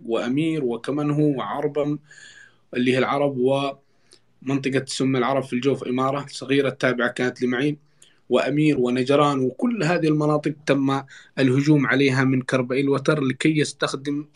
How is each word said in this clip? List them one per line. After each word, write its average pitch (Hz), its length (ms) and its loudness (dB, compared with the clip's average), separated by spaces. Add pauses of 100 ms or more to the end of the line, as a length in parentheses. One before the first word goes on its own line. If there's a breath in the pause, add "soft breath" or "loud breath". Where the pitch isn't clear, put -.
وأمير 135 600 -2
وكمنهو 147 720 -2
وعربم 143 600 -4 (800 loud breath)
اللي 127 160 2
هي 131 60 2
العرب، 135 380 0
ومنطقة 139 1400 -4
تسمى 135 400 -2
العرب 131 240 0
في 135 100 -10
الجوف 131 320 -2
إمارة 135 440 -2
صغيرة 135 420 -2
تابعة 123 380 0
كانت 127 340 -4
لمعين 131 340 0 (520 soft breath)
وأمير 143 500 2
ونجران، 131 600 2
وكل 202 460 -2
هذه 160 240 0
المناطق 151 460 0 (120)
تم 139 360 0 (360 loud breath)
الهجوم 139 480 4
عليها 131 380 2
من 131 180 2
كربائيل 131 460 0
وتر 139 320 2
لكي 135 380 0
يستخدم 143 760 -4